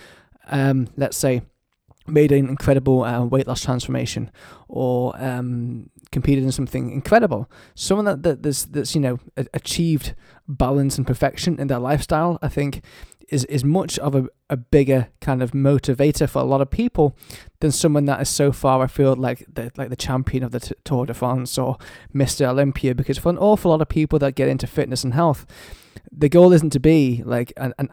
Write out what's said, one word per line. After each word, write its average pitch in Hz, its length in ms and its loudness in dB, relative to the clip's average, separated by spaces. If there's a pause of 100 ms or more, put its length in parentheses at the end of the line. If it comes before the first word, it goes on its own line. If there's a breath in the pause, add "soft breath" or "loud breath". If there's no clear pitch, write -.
(480 loud breath)
um, 135 480 0
let's 139 200 -2
say, 127 260 0 (640)
made 151 260 4
an 139 160 4
incredible, 131 540 2
uh, 120 220 -2
weight 131 220 0
loss 123 160 -6
transformation 127 680 -4 (380 loud breath)
or, 123 480 -2
um, 123 720 -8 (240)
competed 135 320 2
in 131 80 0
something 127 380 -6
incredible. 139 600 0 (240 soft breath)
Someone 202 300 -2
that, 165 180 -2
that 139 200 -2
that's, 147 240 -2
that's, 143 280 -6
you 160 60 0
know, 127 180 -2 (200)
a-, 131 160 -6
achieved - 600 -4 (320 soft breath)
balance 139 520 0
and 131 80 -4
perfection 139 520 -2
in 139 100 -4
their 131 100 -2
lifestyle, 156 640 0
I 143 60 -2
think, 143 360 -6 (440 loud breath)
is, 143 160 -2
is 135 180 -4
much 175 380 0
of 139 160 -2
a, 131 100 0 (220)
a 147 80 -4
bigger 131 500 2 (140)
kind 131 200 -2
of 123 120 -4
motivator 139 760 2
for 139 120 -4
a 131 40 0
lot 135 160 2
of 139 80 0
people 170 480 0 (440 loud breath)
than 156 100 2
someone 147 360 2
that 139 140 -2
is 135 80 -4
so 143 220 2
far 131 320 0
afield, 131 380 0
like 123 280 -4
the, 117 280 -10
like 131 120 -8
the 127 60 -10
champion 131 480 -4
of 123 80 -4
the 123 80 -6
t-, - 240 -10
Tour 123 240 -2
de 117 80 -8
France 127 420 -4
or 127 200 -2 (360 loud breath)
Mister 139 360 0
Olympia. 135 440 0
Because 135 260 -2
for - 100 -2
an 175 100 0
awful 208 320 4
lot 156 100 4
of 160 80 -2
people 156 300 0
that 139 160 0
get 135 140 2
into 135 180 -2
fitness 127 380 -4
and 123 100 -2
health, 160 320 2 (640 loud breath)
the 147 180 2
goal 175 240 10
isn't 160 180 6
to 139 100 0
be, 135 440 4
like, 120 320 -4
an, 131 220 -6
an 139 140 -4